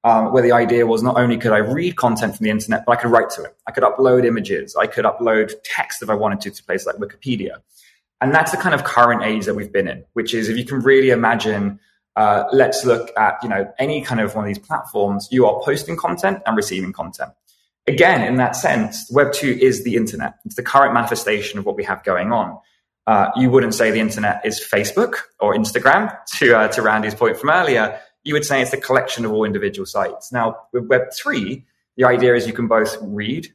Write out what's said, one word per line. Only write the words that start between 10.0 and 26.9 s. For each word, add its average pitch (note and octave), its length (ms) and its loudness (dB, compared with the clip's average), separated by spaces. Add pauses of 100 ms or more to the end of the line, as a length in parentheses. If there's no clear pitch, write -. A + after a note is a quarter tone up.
which - 200 -4
is A2 160 -2
if A2+ 80 -2
you A#2+ 80 -4
can C3+ 160 -4
really C3 300 6
imagine, G#2+ 680 0 (360)
uh, G#2 360 2
let's C3 340 4
look - 320 0
at, G#2+ 260 2
you A#2 60 -8
know, G2 300 -2
any C#3+ 220 -2
kind A#2 200 -4
of G#2 140 -4
one G#2+ 80 -4
of G#2 40 -4
these G2+ 120 -6
platforms, G2+ 720 -4
you B2+ 140 4
are G#2 180 2
posting - 340 -4
content F#3+ 480 -2
and A2 120 0
receiving F#2+ 360 -4
content. D#2 380 -12 (560)
Again, E3 340 4
in A#2+ 140 -2
that B2+ 200 0
sense, A2+ 560 -2
Web C#3+ 220 2
two C3+ 280 -2
is B2+ 220 2
the A#2 120 -4
internet. A2 400 -4 (100)
It's - 100 -14
the A#2+ 80 -8
current C#3 300 4
manifestation G#2+ 640 -2
of G2 80 -6
what G2+ 100 -4
we G2+ 100 -6
have F#2+ 180 -6
going F#2+ 280 -2
on. G2+ 260 -2 (500)
Uh, G2+ 280 4
you B2+ 140 4
wouldn't A#2+ 240 4
say A2+ 160 2
the A2 100 0
internet G#2+ 460 -2
is A2 180 -4
Facebook A2 520 0 (240)
or G#2 160 2
Instagram, G3+ 600 0 (220)
to, A#2+ 180 6
uh, A2 140 4
to A#2 140 -2
Randy's G#2+ 320 0